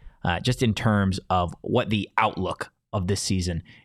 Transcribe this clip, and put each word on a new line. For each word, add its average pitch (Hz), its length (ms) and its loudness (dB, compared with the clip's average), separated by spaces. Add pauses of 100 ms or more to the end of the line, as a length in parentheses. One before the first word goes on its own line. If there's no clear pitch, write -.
(240)
uh, 87 160 0
just 123 220 -2
in 110 120 4
terms 101 440 2 (120)
of 90 320 0
what 104 280 0
the 104 180 0 (100)
outlook 95 520 0 (220)
of 98 140 -2
this 98 160 0
season 90 400 0 (220)